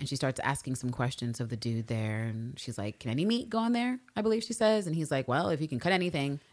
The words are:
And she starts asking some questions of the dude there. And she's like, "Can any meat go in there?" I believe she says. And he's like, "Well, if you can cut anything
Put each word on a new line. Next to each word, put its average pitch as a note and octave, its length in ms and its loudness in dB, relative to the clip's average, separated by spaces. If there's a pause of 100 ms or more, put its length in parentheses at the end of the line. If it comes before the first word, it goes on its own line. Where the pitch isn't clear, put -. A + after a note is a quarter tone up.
And C#3+ 80 -4
she C#3+ 80 -2
starts C3 240 0
asking C3 340 -2
some B2 160 -2
questions A#2+ 480 -2
of A#2 100 -2
the A#2 80 -4
dude A2+ 300 -2
there. A2 380 -2
And A2+ 340 -6
she's - 180 -8
like, G#2 220 -4
"Can A2+ 140 -4
any D3 120 2
meat A#3 240 0
go A3+ 140 0
in A#3 100 2
there?" B3 280 0 (160)
I G#3+ 60 0
believe A3 200 2
she A#3 120 -6
says. G#3+ 340 4
And D#3+ 80 0
he's D#3 160 0
like, C3+ 160 0
"Well, E3 220 4
if D3+ 100 2
you D#3 80 -2
can B2+ 100 -2
cut E3+ 140 2
anything C#3+ 480 0 (120)